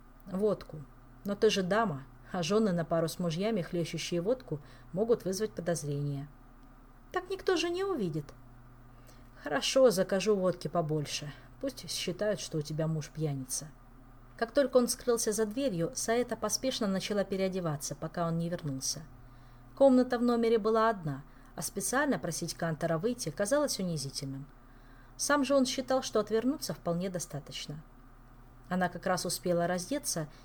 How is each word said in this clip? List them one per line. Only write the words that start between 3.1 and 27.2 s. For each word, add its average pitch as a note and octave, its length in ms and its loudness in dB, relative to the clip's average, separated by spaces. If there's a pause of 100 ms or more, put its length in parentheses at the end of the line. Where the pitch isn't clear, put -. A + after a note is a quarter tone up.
мужьями, F#3 440 0
хлещущие E3+ 600 -4
водку, G3 380 -2 (340)
могут A3+ 320 6
вызвать F#3+ 260 0
подозрения". C#3+ 760 -2 (840)
"Так F#4 180 -4
никто F#4+ 260 2
же F4 140 0
не F4+ 140 0
увидит". F#3+ 420 -2 (1160)
"Хорошо, C4+ 460 6
закажу F#3+ 460 2
водки F#3 320 0
побольше. D3+ 640 -2 (300)
Пусть C4 280 -6
считают, G3 500 -2
что - 200 -4
у - 20 0
тебя D#3 260 -2
муж D#3 220 -2
пьяница". D3 580 -4 (720)
Как A3+ 140 -4
только C4 240 4
он A#3+ 100 4
скрылся A#3 460 0
за A3 120 0
дверью, G#3 500 -2
Саэта A#3 420 -2
поспешно A3+ 500 -2
начала F#3+ 380 0
переодеваться, F#3 680 -2
пока E3+ 320 -4
он E3 120 0
не E3 100 0
вернулся. D#3 540 -4 (760)
Комната B3+ 420 6
в A#3 60 -2
номере A#3 340 4
была A3 320 4
одна, D3+ 340 -4 (340)
а F3+ 40 -6
специально B3 560 0
просить E3 360 -4
Кантора E3 440 0
выйти G#3 340 -2
казалось C4+ 480 0
унизительным. C#3 680 -6 (720)
Сам C#4+ 260 2
же C4+ 120 2
он C4 100 6
считал, B3+ 380 -2
что - 180 0
отвернуться A3+ 520 0
вполне E3+ 360 -2
достаточно. D3+ 720 -8 (840)